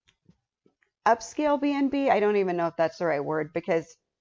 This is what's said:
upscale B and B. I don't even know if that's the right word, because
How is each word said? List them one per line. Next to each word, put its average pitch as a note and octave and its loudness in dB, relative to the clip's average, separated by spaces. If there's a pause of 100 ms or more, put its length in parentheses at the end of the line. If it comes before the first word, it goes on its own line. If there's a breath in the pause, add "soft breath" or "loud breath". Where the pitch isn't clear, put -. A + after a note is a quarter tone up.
(1040)
upscale C#4+ 0
B C#4+ 0
and C#4 0
B. C#4 0
I G3+ 4
don't G#3 2
even F#3 0
know E3+ 0
if E3 -6
that's E3 -2
the F3 0
right D3 0
word, D#3 -4
because E3 -4 (240)